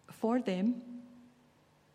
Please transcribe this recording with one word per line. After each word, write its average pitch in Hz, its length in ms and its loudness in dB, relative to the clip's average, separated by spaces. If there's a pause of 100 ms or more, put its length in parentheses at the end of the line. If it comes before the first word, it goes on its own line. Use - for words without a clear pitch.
(100)
for 240 300 2
them 202 400 0 (1160)